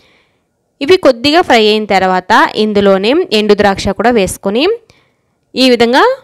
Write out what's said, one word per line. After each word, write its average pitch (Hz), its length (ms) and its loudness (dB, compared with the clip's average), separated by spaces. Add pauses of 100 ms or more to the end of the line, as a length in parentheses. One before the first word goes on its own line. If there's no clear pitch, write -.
(840)
ఇవి 349 120 4 (100)
కొద్దిగా 269 420 0
ఫ్రై 233 220 2
అయిన 214 240 -2
తర్వాత 185 380 -2 (320)
ఇందులోనే 202 480 0 (260)
ఎండు 208 220 2
ద్రాక్ష 202 260 -2 (140)
కూడా 226 200 0
వేసుకొని 196 440 -4 (960)
ఈ 262 100 2
విధంగా 240 320 2 (200)